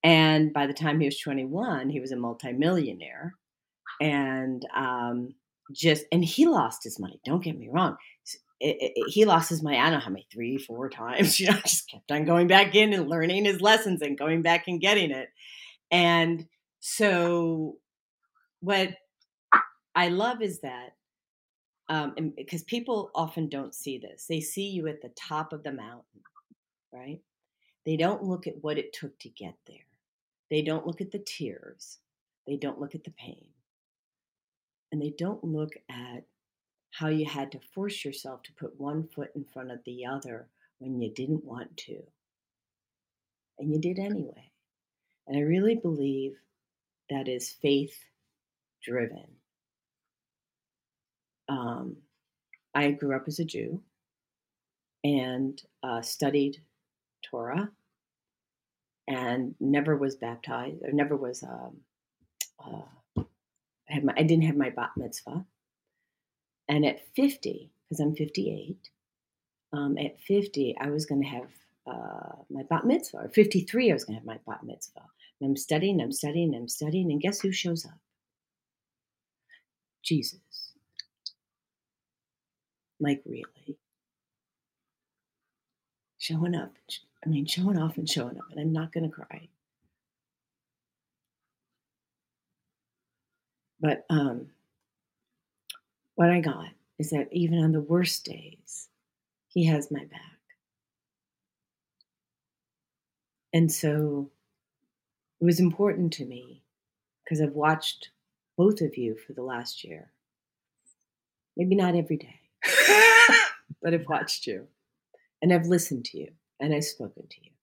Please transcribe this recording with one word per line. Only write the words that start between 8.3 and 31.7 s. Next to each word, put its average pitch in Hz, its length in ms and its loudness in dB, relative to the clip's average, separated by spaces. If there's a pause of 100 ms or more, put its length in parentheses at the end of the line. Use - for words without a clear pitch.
it, 139 200 0
it, - 160 -2
it, 98 140 -2
he 214 140 6
lost 165 260 6
his 160 120 -2
money, 147 160 2
I 123 60 6
don't 160 100 4
know 143 60 0
how - 100 -8
many, 95 220 -8
three, 120 260 -4
four 127 320 -10
times, 127 500 0
<laughs> - 0 -
you 185 100 2
know, 196 160 6
just - 240 0
kept - 220 -12
on 151 120 0
going 170 240 6
back 190 260 8
in 214 180 8
and 175 160 0
learning 170 380 2
his 196 140 2
lessons 208 420 4
and 143 160 -2
going 160 240 2
back 170 260 4
and 170 120 -2
getting 190 320 4
it. 131 180 -8 (600)
And 170 560 4 (340)
so 170 1000 0 (840)
what 190 300 2 (1040)
I 175 140 4
love 220 340 0
is 190 180 -4
that, 127 360 -12 (920)
um, 151 280 -2
and, 156 220 -4 (120)
'cause 165 140 -6
people 233 500 -4
often 160 340 -2
don't 139 260 -8
see 131 240 -10
this. - 300 -18
They 165 120 -2
see 196 280 -6
you 180 200 -6
at 151 140 -10
the 123 80 -16
top - 420 -8
of 151 120 -12
the 143 80 -8
mountain, 120 500 -18 (680)
right? 131 280 -16 (680)
They 156 100 0
don't 185 280 0
look 180 220 -4
at 143 160 -12
what 151 160 -4
it - 140 -8
took - 280 -14
to 117 100 -18
get 95 260 -16 (100)
there. - 200 -20 (640)
They 151 120 2
don't 156 240 -4
look 170 140 -8
at 196 120 -10
the 202 80 -8
tears. - 800 -14 (480)